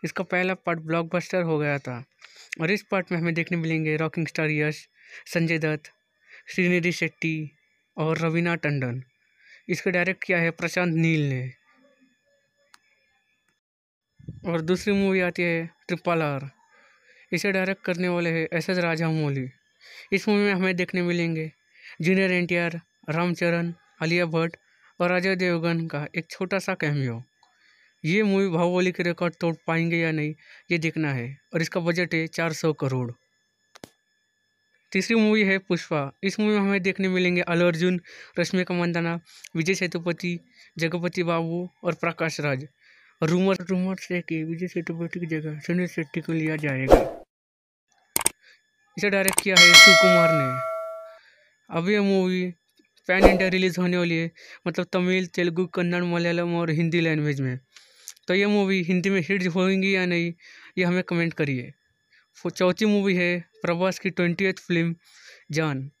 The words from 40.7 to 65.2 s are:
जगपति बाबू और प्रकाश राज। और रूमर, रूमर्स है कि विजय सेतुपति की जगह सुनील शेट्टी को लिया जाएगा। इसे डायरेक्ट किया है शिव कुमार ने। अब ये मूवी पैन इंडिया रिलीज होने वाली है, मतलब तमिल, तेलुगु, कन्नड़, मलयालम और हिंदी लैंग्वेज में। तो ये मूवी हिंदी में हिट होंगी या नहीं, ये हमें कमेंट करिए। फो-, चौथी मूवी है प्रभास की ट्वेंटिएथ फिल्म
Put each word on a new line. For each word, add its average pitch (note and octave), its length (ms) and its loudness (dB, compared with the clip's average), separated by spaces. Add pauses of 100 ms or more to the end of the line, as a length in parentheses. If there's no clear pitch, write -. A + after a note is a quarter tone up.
जगपति E3+ 460 -4
बाबू E3+ 460 -2 (140)
और E3+ 100 -2
प्रकाश E3 460 -4
राज। C#3+ 280 -4 (540)
और D#3+ 80 0
रूमर, F#3 260 2
रूमर्स F#3 560 -4
है F3 100 -2
कि D#3+ 220 -6
विजय E3 240 -6
सेतुपति E3+ 520 -6
की E3+ 60 -6
जगह D#3 340 -6
सुनील F3 280 -2
शेट्टी E3+ 340 -6
को E3 120 -6
लिया D#3 220 -2
जाएगा। C3+ 680 -2 (1700)
इसे G3+ 120 0
डायरेक्ट F#3+ 320 0
किया F#3+ 180 0
है F3+ 140 8
शिव F#3 280 12
कुमार F3 320 6
ने। C3 420 -2 (960)
अब E3+ 200 -2
ये G#3 100 4
मूवी F#3 540 2 (540)
पैन F#3 180 6
इंडिया F#3+ 240 8
रिलीज F#3 280 2
होने F3+ 200 2
वाली F3 180 0
है, E3 160 -2 (360)
मतलब F3 260 -2
तमिल, F#3 320 2
तेलुगु, F3 400 0
कन्नड़, F3 380 0
मलयालम E3+ 520 0
और E3+ 140 0
हिंदी E3 300 2
लैंग्वेज D3+ 420 0
में। B2+ 180 -2 (680)
तो F3+ 60 0
ये G3+ 140 4
मूवी G3 360 2
हिंदी F3+ 260 0
में G3 120 2
हिट F#3 260 0
होंगी F#3+ 480 2
या F#3 100 0
नहीं, E3+ 280 0 (440)
ये F3+ 60 2
हमें F3+ 200 2
कमेंट E3+ 300 0
करिए। C#3 380 -4 (640)
फो-, - 180 -6
चौथी F#3 320 2
मूवी G3+ 300 4
है F3 300 0 (160)
प्रभास F3 380 0
की F#3+ 100 -4
ट्वेंटिएथ F3+ 440 0
फिल्म E3+ 420 0 (560)